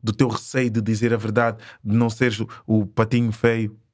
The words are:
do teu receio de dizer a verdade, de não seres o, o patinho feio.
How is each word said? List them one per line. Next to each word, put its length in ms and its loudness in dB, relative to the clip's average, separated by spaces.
do 100 -2
teu 160 4
receio 420 -2
de 120 -2
dizer 320 0
a 40 0
verdade, 400 0
de 120 0
não 140 2
seres 300 0
o, 80 -4
o 220 2
patinho 440 0
feio. 460 0